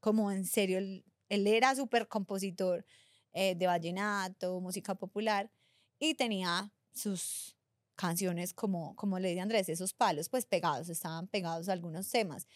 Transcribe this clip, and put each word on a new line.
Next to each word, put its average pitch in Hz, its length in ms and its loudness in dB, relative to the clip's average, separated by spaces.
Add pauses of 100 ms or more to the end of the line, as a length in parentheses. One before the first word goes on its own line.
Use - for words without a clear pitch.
como 214 300 4
en 190 140 -2
serio, 185 340 2
él, 190 260 -6 (260)
él 202 160 2
era 226 280 6
súper 240 340 2
compositor, 190 760 -2 (480)
eh, 185 220 2
de 180 120 2
vallenato, 185 920 -2
música 185 340 -6
popular, 208 560 -2 (480)
y 311 160 2
tenía 190 560 0 (220)
sus - 640 -6 (380)
canciones, 175 580 -2
como, 175 440 -4
como 190 220 -2
le 185 120 0
dice 175 100 -2
Andrés, 202 300 2
esos 175 240 -4
palos, 170 340 2
pues, 254 160 -2
pegados, 165 460 0
estaban 165 380 -6
pegados 170 420 -2
a - 20 2
algunos 175 380 -4
temas, 185 460 2